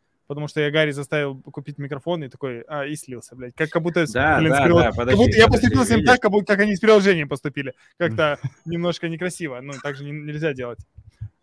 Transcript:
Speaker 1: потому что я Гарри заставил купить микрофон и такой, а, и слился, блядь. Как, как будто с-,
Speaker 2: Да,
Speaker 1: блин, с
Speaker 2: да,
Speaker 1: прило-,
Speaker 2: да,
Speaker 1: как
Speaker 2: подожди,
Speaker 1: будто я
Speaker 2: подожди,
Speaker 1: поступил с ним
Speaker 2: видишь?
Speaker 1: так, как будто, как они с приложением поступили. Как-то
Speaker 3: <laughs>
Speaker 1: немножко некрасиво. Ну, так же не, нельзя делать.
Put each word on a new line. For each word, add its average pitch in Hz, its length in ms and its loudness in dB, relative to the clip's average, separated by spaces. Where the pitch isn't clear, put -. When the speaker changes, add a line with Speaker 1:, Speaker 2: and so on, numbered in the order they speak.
Speaker 1:
потому 147 220 -10
что - 120 -6
я 147 100 -2
Гарри 151 200 0
заставил 139 500 -6
купить 147 360 -16
микрофон 147 460 -8
и 131 60 -12
такой, 123 380 -10
а, 147 180 -8
и 147 100 -8
слился, 123 400 -16
блядь. 123 200 -16
Как, 156 160 -4
как 170 100 0
будто 170 260 0
с-, 113 80 -8
Speaker 2:
Да, 131 120 2
Speaker 1:
блин, 151 280 4
с 139 40 4
Speaker 2:
да, - 20 4
Speaker 1:
прило-, - 220 6
Speaker 2:
да, - 80 2
Speaker 1:
как - 100 4
Speaker 2:
подожди, - 20 4
Speaker 1:
будто 226 180 4
я 226 100 8
Speaker 2:
подожди, - 0 -
Speaker 1:
поступил 247 380 2
с 202 40 -2
ним 220 140 2
Speaker 2:
видишь? - 0 -
Speaker 1:
так, 247 180 4
как 208 100 0
будто, 208 220 0
как 196 80 2
они 208 140 2
с 170 60 -6
приложением 196 480 4
поступили. 139 440 -8
Как-то 151 440 0
Speaker 3:
<laughs> - 240 -12
Speaker 1:
немножко 170 440 -4
некрасиво. 165 520 -8
Ну, 139 180 -14
так 143 160 -8
же 135 100 -14
не, 143 60 -12
нельзя 151 420 -6
делать. 123 260 -10